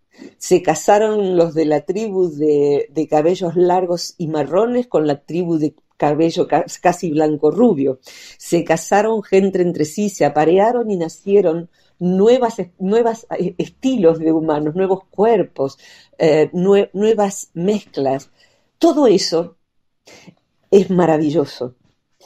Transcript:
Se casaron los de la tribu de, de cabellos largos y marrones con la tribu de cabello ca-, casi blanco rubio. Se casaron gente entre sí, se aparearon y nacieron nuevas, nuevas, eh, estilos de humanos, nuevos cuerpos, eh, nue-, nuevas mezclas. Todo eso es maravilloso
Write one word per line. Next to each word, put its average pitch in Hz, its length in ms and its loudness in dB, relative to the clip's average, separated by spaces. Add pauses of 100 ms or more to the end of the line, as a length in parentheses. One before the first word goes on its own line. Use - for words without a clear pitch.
(380)
Se - 240 0
casaron 208 760 0
los 170 160 2
de 156 120 0
la 147 200 0
tribu 190 440 -2
de, 143 640 0
de 156 160 -4
cabellos 170 480 0
largos 180 640 0
y 165 100 -6
marrones 190 600 -2
con 156 200 0
la 143 160 -4
tribu 170 340 -4
de 151 160 -4 (240)
cabello 160 500 0
ca-, 160 180 0 (160)
casi 175 300 -2
blanco 151 380 0
rubio. 151 500 0 (380)
Se 170 260 -2
casaron 208 600 0
gente 190 380 0
entre 170 240 -2
sí, 208 240 -4
se 160 160 -2
aparearon 196 640 2
y 190 60 -2
nacieron 170 720 -2 (340)
nuevas, 226 540 2 (220)
nuevas, 226 460 -2 (140)
eh, 180 180 -4
estilos 175 640 0
de 160 140 0
humanos, 151 420 -2
nuevos 190 300 -2
cuerpos, 185 760 -2 (380)
eh, 156 340 2
nue-, 196 420 2
nuevas 208 600 -2
mezclas. 165 760 -4 (480)
Todo 294 300 2
eso 175 480 0 (1160)
es 196 200 4
maravilloso 156 880 0 (500)